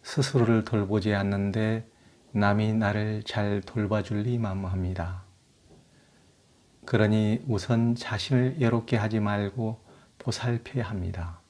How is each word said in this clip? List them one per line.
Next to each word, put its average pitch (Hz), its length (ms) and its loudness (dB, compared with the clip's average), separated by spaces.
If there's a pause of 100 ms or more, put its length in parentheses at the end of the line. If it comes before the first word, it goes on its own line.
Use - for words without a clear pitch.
스스로를 117 600 2
돌보지 104 500 0
않는데 101 720 0 (460)
남이 104 420 2
나를 107 500 0
잘 101 380 -2
돌봐줄 104 640 -2
리 120 140 0
만무합니다. 92 880 -4 (1600)
그러니 107 640 4
우선 117 460 2
자신을 127 680 0
외롭게 117 360 2
하지 107 240 0
말고 104 640 -2 (360)
보살펴야 117 680 -4
합니다. 90 640 -6